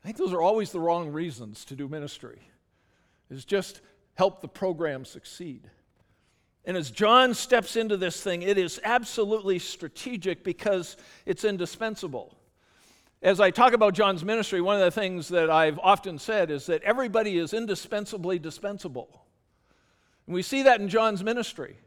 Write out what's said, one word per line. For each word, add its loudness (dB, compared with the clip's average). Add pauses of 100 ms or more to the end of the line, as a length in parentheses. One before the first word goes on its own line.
I -14
think -10
those -2
are 0
always 2
the -6
wrong 0
reasons -10
to -14
do -10
ministry, -14 (920)
is -16
just -4 (320)
help 0
the -14
program -4
succeed. -16 (960)
And -4
as -4
John 6
steps 0
into 0
this -4
thing, -4
it 2
is -2
absolutely 0
strategic -8
because -4 (280)
it's -4
indispensable. -6 (840)
As 4
I 6
talk 6
about 4
John's 2
ministry, -2
one 2
of 4
the 6
things -4
that 2
I've 4
often 2
said 0
is -6
that 0
everybody 0
is -2
indispensably -6
dispensable. -10 (1040)
And -8
we 0
see -2
that 8
in -4
John's 0
ministry. -6 (100)